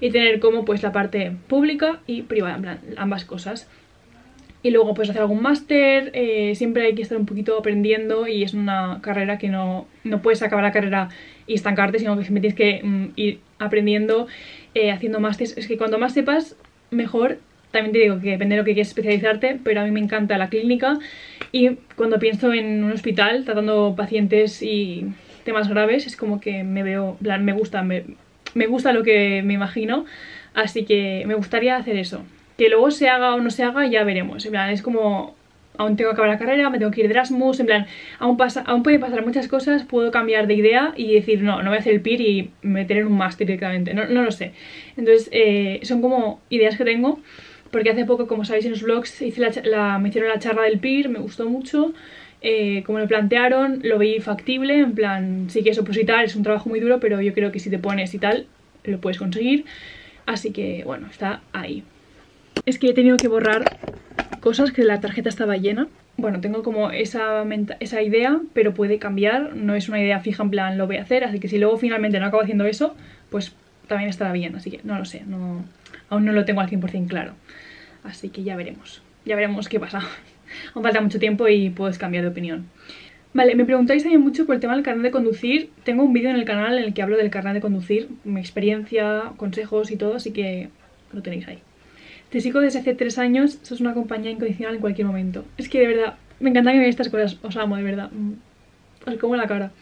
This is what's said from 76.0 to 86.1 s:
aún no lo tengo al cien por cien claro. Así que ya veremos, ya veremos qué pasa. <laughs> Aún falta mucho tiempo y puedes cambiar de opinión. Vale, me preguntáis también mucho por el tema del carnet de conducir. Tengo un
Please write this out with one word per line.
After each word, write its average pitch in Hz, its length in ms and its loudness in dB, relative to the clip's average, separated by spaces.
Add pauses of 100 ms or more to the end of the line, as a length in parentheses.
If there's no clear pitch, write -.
aún 208 160 2
no 214 80 2
lo 208 120 4
tengo 196 160 0
al 185 80 -2
cien 190 120 -2
por 180 100 -4
cien 180 160 -4
claro. 175 280 -8 (680)
Así 196 280 -14
que 196 120 -12
ya 190 140 -6
veremos, - 460 -14 (220)
ya 214 120 -4
veremos 208 320 -4
qué 180 100 -2
pasa. 175 220 -6
<laughs> - 720 -16
Aún 233 80 -8
falta 220 180 2
mucho 214 180 0
tiempo 214 300 2
y 202 220 4
puedes 185 280 -4
cambiar 175 260 -4
de 175 60 -2
opinión. 175 360 -8 (680)
Vale, 247 200 6
me 240 100 4
preguntáis 254 380 4
también 320 200 6
mucho 285 240 2
por 277 80 2
el 247 60 -2
tema 240 140 -2
del 277 100 0
carnet 233 180 -2
de 247 80 2
conducir. 247 600 0 (140)
Tengo 247 180 2
un 269 100 4